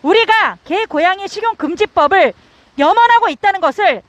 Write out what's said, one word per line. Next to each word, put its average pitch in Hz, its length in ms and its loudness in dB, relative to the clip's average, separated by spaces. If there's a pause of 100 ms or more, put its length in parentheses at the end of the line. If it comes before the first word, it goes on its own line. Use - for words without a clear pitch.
우리가 403 640 0
개, 403 200 -4
고양이 370 420 -4
식용 427 280 -6
금지법을 311 760 0 (460)
염원하고 466 500 2
있다는 392 320 -4
것을 302 460 0